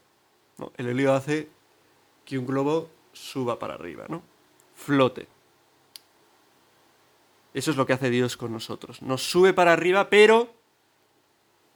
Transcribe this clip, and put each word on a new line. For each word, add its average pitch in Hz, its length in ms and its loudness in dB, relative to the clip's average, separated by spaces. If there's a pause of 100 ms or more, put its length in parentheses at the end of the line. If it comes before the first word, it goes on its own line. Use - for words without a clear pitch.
(580)
¿no? - 200 -12
El 123 100 -8
helio 135 260 0
hace 147 340 -4 (800)
que 135 140 -8
un 123 80 -8
globo 147 420 -2 (240)
suba 120 460 -6
para 101 160 -10
arriba, 76 340 -14
¿no? 170 140 -10 (500)
Flote. 135 540 -2 (2250)
Eso 135 160 -4
es 135 80 -2
lo 131 80 2
que 131 80 0
hace 127 160 -2
Dios 123 260 0
con 117 160 -10
nosotros. - 520 -14
Nos 131 180 -4
sube 185 320 4
para 175 200 4
arriba, 180 360 2
pero 220 420 6 (1200)